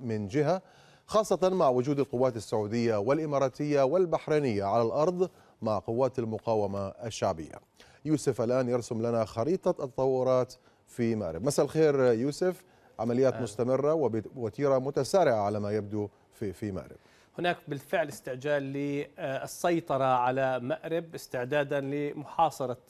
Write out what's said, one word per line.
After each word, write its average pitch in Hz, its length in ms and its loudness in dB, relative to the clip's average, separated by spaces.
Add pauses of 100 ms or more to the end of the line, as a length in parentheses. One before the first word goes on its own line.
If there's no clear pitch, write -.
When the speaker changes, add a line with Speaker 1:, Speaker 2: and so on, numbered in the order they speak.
Speaker 1:
من 107 280 -4
جهة، 151 340 0 (440)
خاصة 196 420 2
مع 180 200 4
وجود 127 300 2
القوات 127 380 0
السعودية 113 600 0
والإماراتية 143 840 0
والبحرينية 151 840 2
على 107 180 2
الأرض 170 480 0 (320)
مع 110 160 0
قوات 120 400 -2
المقاومة 104 720 -2
الشعبية. 95 680 -4 (500)
يوسف 143 360 0
الآن 123 280 2
يرسم 120 380 -2
لنا 117 180 2
خريطة 156 600 -2
التطورات 127 720 2 (320)
في 117 280 0
مأرب. 87 300 -4
مساء 147 200 2
الخير 139 480 4
يوسف. 147 500 -2 (360)
عمليات 127 340 2
Speaker 2:
أهلا. 117 100 -6
Speaker 1:
مستمرة 127 520 0
وبوتيرة 131 840 0
متسارعة 139 580 4
على 104 240 0
ما 104 100 -4
يبدو 104 380 -2 (240)
في، 101 200 -6
في 101 200 -6
مأرب. 73 240 -10 (420)
Speaker 2:
هناك 175 180 0 (120)
بالفعل 147 400 -4
استعجال 139 540 -4
للسيطرة 143 1400 -4
على 127 560 2
مأرب 160 540 -6
استعدادا 139 680 -2
لمحاصرة 143 960 -2 (140)